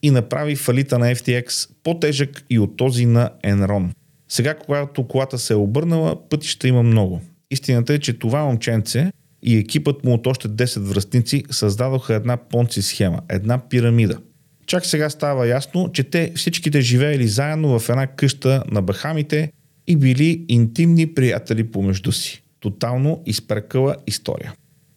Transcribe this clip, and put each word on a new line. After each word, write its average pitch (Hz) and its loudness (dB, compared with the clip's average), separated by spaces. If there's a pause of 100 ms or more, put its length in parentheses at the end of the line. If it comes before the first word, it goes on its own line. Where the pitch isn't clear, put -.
и 147 4
направи 139 0
фалита 131 0
на 120 4
F 123 0
T 123 -2
X - -8 (120)
по-тежък 147 -2
и 120 2
от 101 0
този 123 0
на 117 4 (140)
Enron. 101 0 (380)
Сега, 143 -2
когато 143 -6
колата 131 -2
се - -2
е 107 2
обърнала, 156 0
пътища 147 -2
има 123 4
много. 104 2 (300)
Истината 131 0
е, 147 0
че 131 -4
това 135 -2
момченце 117 -2 (300)
и 117 4
екипът 143 0
му 127 4
от 117 0
още 123 -2
десет 107 -2
връстници 113 0
създадоха 120 0
една 117 0
понци 117 -2
схема, 87 0
една 110 -2
пирамида. 117 2 (480)
Чак 180 -2
сега 151 0
става 139 -2
ясно, 156 -2
че - -2
те 165 -2
всичките 156 -2
живеели 127 2
заедно 143 0
в 113 -4
една 131 0
къща 135 0 (100)
на 104 0
Бахамите – 151 -2 (340)
и 175 2
били 147 2
интимни 160 4
приятели 113 0
помежду 98 -2
си. - -8 (180)
Тотално 127 -2
изперкала 123 -2 (100)
история. - -8 (420)